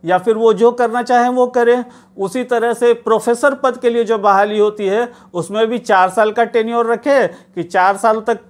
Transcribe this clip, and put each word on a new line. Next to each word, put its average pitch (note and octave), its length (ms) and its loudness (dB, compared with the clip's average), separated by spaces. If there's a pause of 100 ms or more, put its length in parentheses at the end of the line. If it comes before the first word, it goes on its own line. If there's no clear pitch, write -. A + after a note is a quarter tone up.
या E3+ 140 0
फिर A3 180 0
वो A3+ 160 2
जो A3+ 200 4
करना A#3+ 300 -2
चाहें A#3+ 260 2
वो B3 200 0
करें। A#3+ 360 0 (320)
उसी G3 280 -6
तरह A#3+ 300 -2
से A#3+ 200 2
प्रोफेसर A#3 600 0
पद C4+ 220 -2
के B3 140 -2
लिए A#3 140 0
जो A3 140 -2
बहाली G#3 400 2
होती G#3 280 0
है, A3 220 -2 (260)
उसमें G3+ 320 -2
भी A#3 140 -4
चार F#3 300 2
साल G#3+ 220 0
का A#3 140 0
टेन्योर A#3 460 -2
रखे A#3+ 340 0
कि - 360 -10
चार F#3 340 0
साल A3 240 0
तक A3 300 -4